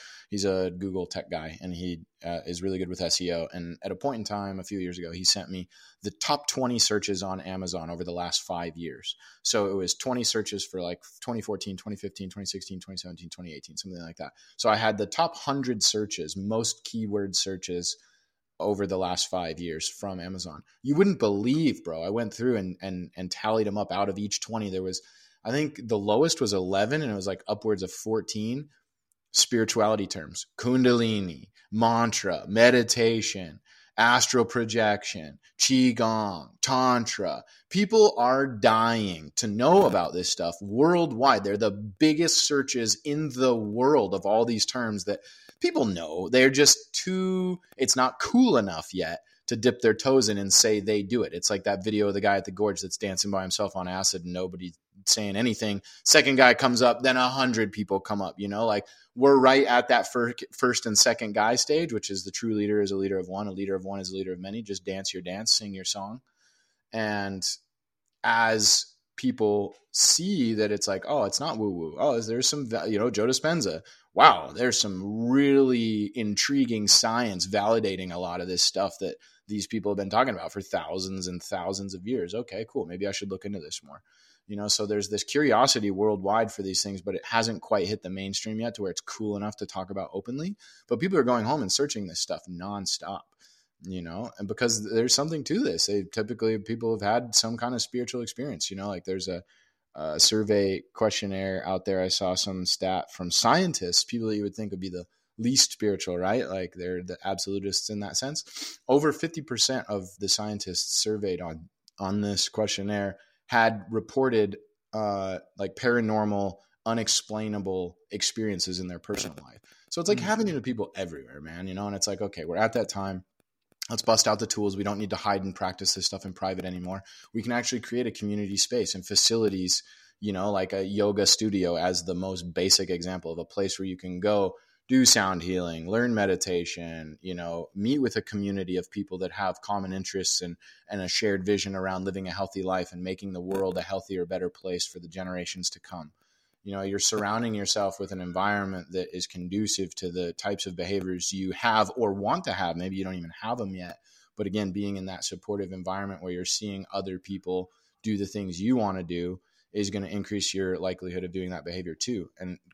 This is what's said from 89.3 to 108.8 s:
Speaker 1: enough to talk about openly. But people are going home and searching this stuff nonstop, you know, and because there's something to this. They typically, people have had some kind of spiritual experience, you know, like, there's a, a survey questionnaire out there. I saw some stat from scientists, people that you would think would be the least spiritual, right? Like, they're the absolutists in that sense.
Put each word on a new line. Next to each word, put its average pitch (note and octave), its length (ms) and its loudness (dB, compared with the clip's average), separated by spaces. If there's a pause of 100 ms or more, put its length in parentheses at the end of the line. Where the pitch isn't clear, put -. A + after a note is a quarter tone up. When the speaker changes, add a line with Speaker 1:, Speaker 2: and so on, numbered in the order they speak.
Speaker 1:
enough G#2 220 -4
to G2+ 80 -6
talk F#2+ 240 -8
about G2 240 -6
openly. C#3 420 -6 (300)
But A#2 140 0
people F#3 180 2
are C#3 40 6
going A#2+ 220 4
home C#3+ 160 2
and F#2+ 100 -2
searching B2 360 0
this E2 140 -8
stuff E2 280 -4
nonstop, F#2 720 -6 (640)
you F#2 180 -8
know, F2 380 -10
and G2+ 100 -8
because G#2+ 420 0
there's A2+ 220 4
something D3+ 320 0
to G3 180 0
this. E2+ 220 0
They G2+ 260 0
typically, A2 460 0
people A2+ 420 -2
have G2 40 -6
had A2+ 320 0
some A2+ 240 0
kind B2 160 -2
of A2+ 80 -2
spiritual B2 400 -6
experience, A#2 480 -8
you F#2+ 80 -10
know, G2 100 -6
like, F#2 160 -8
there's F#2+ 240 -4
a, F2 140 -6 (520)
a D2+ 240 -4
survey G2+ 640 4 (120)
questionnaire F#2+ 720 -2
out F#2 180 -2
there. F#2+ 160 0
I F#2 80 2
saw F#2 260 0
some F#2 300 -4
stat F#2 480 -2
from F2 180 -8
scientists, C3+ 720 2
people A2+ 260 -4
that G#2+ 80 0
you G#2 80 -2
would G2 100 -4
think G#2+ 160 -8
would F#2+ 100 -8
be F#2+ 80 -6
the F2+ 160 -10 (320)
least B2 360 2
spiritual, F#2+ 440 -2
right? G2 320 -2
Like, F#2 260 -6
they're F2+ 280 -8
the F2+ 200 -12
absolutists G2 680 -4
in G#2 100 -6
that G2+ 160 -6
sense. - 600 -8 (100)